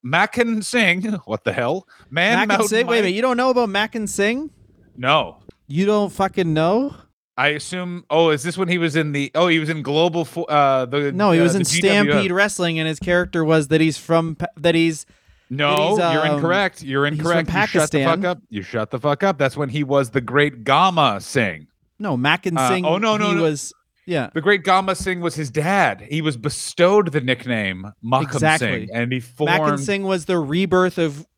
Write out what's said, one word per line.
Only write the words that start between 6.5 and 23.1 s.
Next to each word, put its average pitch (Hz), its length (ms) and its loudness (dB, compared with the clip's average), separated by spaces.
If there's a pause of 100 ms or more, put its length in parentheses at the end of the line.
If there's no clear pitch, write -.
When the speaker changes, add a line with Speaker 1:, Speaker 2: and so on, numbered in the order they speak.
Speaker 2:
know? 202 400 0 (420)
Speaker 1:
I 135 120 2
assume, 175 600 -6
oh, 160 220 4
is 143 140 0
this 170 120 -6
when 147 120 -2
he 175 100 0
was 165 160 -2
in 156 160 0
the, 143 240 -4
oh, 175 140 4
he 165 100 2
was 151 100 -2
in 156 140 -4
Global 160 420 0
Fo-, 170 200 -8
uh, 139 420 2
the, 143 240 -2
Speaker 2:
No, 185 220 2
he 165 80 4
Speaker 1:
uh, - 20 4
Speaker 2:
was 170 120 2
Speaker 1:
the 196 40 0
Speaker 2:
in 180 60 0
Speaker 1:
G 160 160 -2
W 196 180 4
F. 208 80 4
Speaker 2:
Stampede - 240 2
Wrestling, 180 480 0
and 160 80 -2
his 156 140 -6
character 175 440 0
was 156 220 2
that 156 140 2
he's 160 180 2
from 165 380 0
Pa-, 175 100 -6 (120)
that 170 160 2
he's 165 320 0 (420)
Speaker 1:
No, 147 480 2
Speaker 2:
that 170 160 2
he's, - 20 2
Speaker 1:
you're 156 140 0
Speaker 2:
um, - 80 2
Speaker 1:
incorrect. 180 460 -2
You're 139 240 0
Speaker 2:
he's 151 140 -2
from 170 180 2
Speaker 1:
incorrect. 160 100 -2 (260)
You 180 60 2
shut 151 100 0
the 151 140 0
fuck - 20 2 (140)
Speaker 2:
Pakistan. 202 60 -4
Speaker 1:
up. 180 120 -2 (120)
You 101 120 -6
shut 110 280 -6
the 131 80 -6
fuck 143 240 -2
up. 190 160 0
That's 135 180 0
when 143 140 -4
he 147 140 -2
was 135 260 2
the 139 100 0
Great 123 440 0
Gama 143 560 2
Singh. 87 460 -4 (320)
Speaker 2:
No, 190 180 -4
Mackin 156 420 0
Speaker 1:
Uh, 135 100 2
Speaker 2:
Singh, 180 180 0
Speaker 1:
oh, 165 120 2
no, 214 180 0